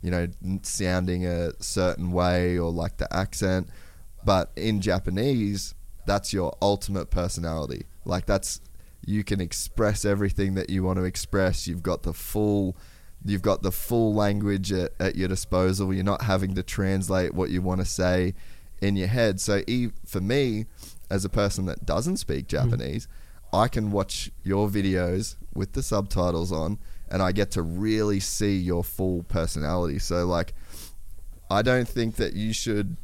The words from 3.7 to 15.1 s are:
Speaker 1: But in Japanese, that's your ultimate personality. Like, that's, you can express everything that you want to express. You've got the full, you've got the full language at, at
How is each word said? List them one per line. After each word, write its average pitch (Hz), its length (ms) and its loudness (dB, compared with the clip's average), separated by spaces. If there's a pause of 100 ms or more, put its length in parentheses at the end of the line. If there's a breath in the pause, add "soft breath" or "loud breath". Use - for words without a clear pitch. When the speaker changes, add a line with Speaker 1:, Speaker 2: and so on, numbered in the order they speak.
Speaker 1:
But 95 320 4
in 104 260 0
Japanese, 101 920 0 (320)
that's 101 280 0
your 90 280 0
ultimate 98 480 2
personality. 82 760 -2 (180)
Like, 90 240 -2
that's, - 340 0 (420 soft breath)
you 104 200 0
can 98 180 0
express 104 640 0
everything 98 480 2
that 95 160 -2
you 92 140 0
want 92 160 2
to 92 40 0
express. 92 640 0
You've 87 140 -4
got 90 220 -2
the 78 100 -2
full, 101 640 0 (480 loud breath)
you've 101 160 0
got 98 220 2
the 92 80 2
full 113 420 2
language 101 580 2
at, 90 280 0
at 92 160 0